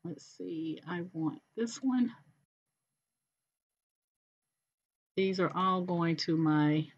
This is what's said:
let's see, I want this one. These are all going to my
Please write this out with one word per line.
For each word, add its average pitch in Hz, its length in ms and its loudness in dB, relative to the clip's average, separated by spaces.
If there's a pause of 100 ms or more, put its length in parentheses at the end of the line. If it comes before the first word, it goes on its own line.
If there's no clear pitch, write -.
let's - 220 -10 (100)
see, 160 500 -8
I 175 180 -6 (100)
want 156 260 -4 (160)
this 226 220 -6
one. 247 340 0 (3000)
These 190 240 2
are 170 160 2
all 185 240 2
going 170 360 0
to 160 200 0
my 151 500 4 (120)